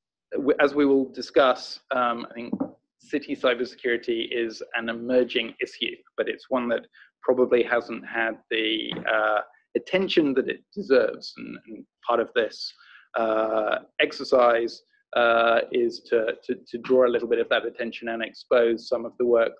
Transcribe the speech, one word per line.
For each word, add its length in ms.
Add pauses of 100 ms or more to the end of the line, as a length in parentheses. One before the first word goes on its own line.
(320)
w-, 280
as 140
we 140
will 240
discuss, 680 (100)
um, 400
I 20
think 200 (440)
city 380
cybersecurity 960
is 320 (120)
an 140
emerging 720
issue, 340 (220)
but 100
it's 220
one 200
that 180 (340)
probably 400
hasn't 460
had 300 (120)
the, 420 (160)
uh, 340 (340)
attention 580
that 140
it 160 (100)
deserves. 640
And, 300
and 180 (220)
part 120
of 140
this, 400 (420)
uh, 640 (220)
exercise, 800 (340)
uh, 440 (120)
is 280
to, 340 (100)
to, 120 (120)
to 120
draw 260
a 20
little 200
bit 100
of 100
that 200
attention 420
and 140
expose 680
some 160
of 140
the 60
work 340